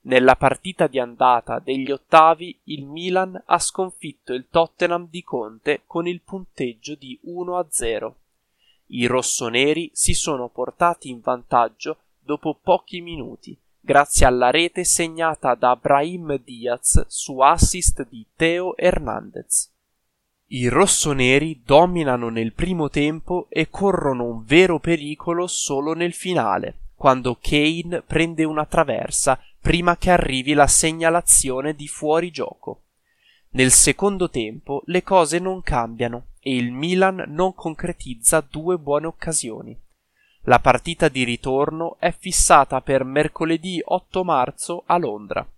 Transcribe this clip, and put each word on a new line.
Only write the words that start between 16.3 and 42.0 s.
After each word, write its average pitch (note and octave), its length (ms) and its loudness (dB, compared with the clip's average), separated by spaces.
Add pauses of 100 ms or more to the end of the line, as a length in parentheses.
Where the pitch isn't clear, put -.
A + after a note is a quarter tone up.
Diaz A#2+ 640 2
su - 320 -10
assist D#3 720 4
di A#2 160 -18 (100)
Theo F3 400 -2
Hernandez. B2 960 -4 (760)
I B2 200 -4
rossoneri C#3+ 1000 2
dominano C#3+ 640 2
nel A2+ 240 -4
primo D3+ 360 -4
tempo D#3 600 -4
e D#3 220 -4
corrono C#3 540 -2
un A2+ 180 -8
vero D#3+ 360 4
pericolo E3+ 680 -4
solo D3 460 -4
nel E3+ 200 -2
finale, A2+ 680 -2 (120)
quando B2+ 480 2
Kane E3 640 0
prende E3 380 -2
una D#3 240 -2
traversa C#3+ 720 0 (200)
prima F3 380 0
che F3+ 140 2
arrivi C#3 420 0
la C#3+ 140 6
segnalazione D#3+ 1080 2
di D3 140 -12
fuorigioco. D#3 960 -4 (640)
Nel B2+ 220 4
secondo F#3 580 2
tempo B2+ 560 -6
le F3+ 160 -2
cose E3+ 380 2
non F#3 220 -6
cambiano A#2 680 0 (120)
e C3+ 160 -2
il B2 160 0
Milan F#3 560 0
non F3+ 280 -2
concretizza D#3 920 -2
due E3+ 300 -4
buone D3 300 -2
occasioni. B2+ 680 -8 (680)
La B2 160 6
partita D#3 480 2
di C3 160 0
ritorno C#3+ 720 -2
è F3 140 0